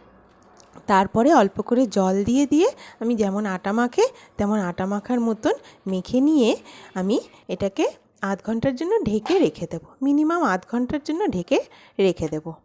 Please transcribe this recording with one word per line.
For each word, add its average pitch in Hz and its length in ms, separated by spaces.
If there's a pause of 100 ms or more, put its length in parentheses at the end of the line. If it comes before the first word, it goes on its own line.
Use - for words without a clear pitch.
(840)
তারপরে 220 480
অল্প 202 280
করে 247 240
জল 196 380
দিয়ে 254 220
দিয়ে 311 220 (320)
আমি 233 160
যেমন 202 300
আটা 190 260
মাখে 240 300 (340)
তেমন 208 220
আটা 185 280
মাখার 202 340
মতন 226 320 (340)
মেখে 190 340
নিয়ে 285 360 (380)
আমি 196 260 (280)
এটাকে 196 400 (320)
আধ 196 260
ঘন্টার 233 300
জন্য 359 280
ঢেকে 214 340
রেখে 180 280
দেবো, - 200 (160)
মিনিমাম 302 400
আধ 185 200 (100)
ঘন্টার 247 320
জন্য 339 220
ঢেকে 202 320 (400)
রেখে 180 300
দেবো। 156 240 (120)